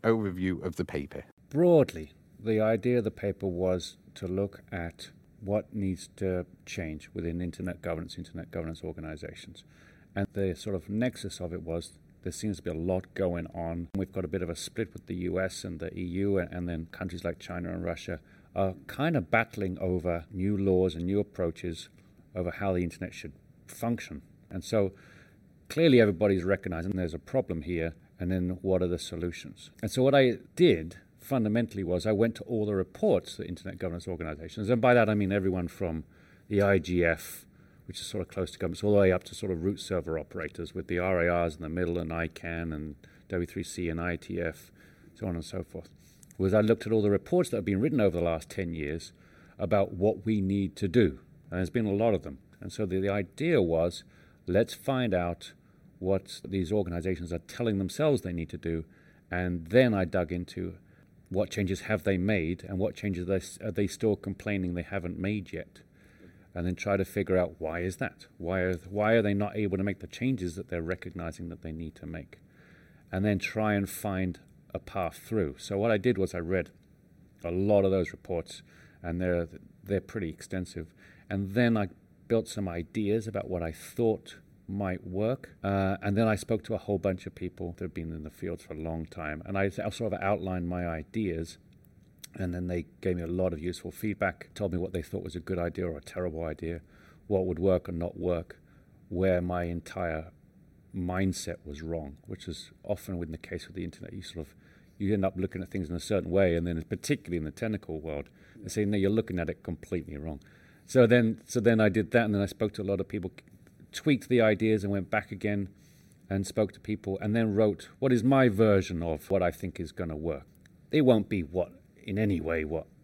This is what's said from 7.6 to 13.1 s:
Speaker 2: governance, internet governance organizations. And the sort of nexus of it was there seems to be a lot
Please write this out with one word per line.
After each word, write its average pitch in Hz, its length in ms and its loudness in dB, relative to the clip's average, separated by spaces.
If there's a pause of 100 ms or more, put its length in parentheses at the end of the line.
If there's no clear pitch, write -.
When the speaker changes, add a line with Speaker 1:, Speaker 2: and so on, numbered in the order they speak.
Speaker 2:
governance, 82 380 -6
internet - 320 -12
governance 82 320 -8
organizations. 80 800 -12 (520)
And 98 180 0
the 95 220 0
sort 101 200 -6
of 87 140 -8
nexus 107 500 -4
of 87 140 -6
it 85 100 -8
was 82 300 -6 (280)
there 90 100 -6
seems 104 260 -4
to - 60 -18
be 87 60 -4
a 82 60 -4
lot 90 400 -2